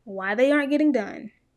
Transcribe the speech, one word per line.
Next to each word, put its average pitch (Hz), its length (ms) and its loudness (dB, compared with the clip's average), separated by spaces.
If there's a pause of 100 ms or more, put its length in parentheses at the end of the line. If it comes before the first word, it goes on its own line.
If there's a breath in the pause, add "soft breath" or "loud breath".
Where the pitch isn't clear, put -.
why 196 320 -6
they 262 160 4
aren't 285 180 0
getting 294 220 2
done. 214 400 -6 (260)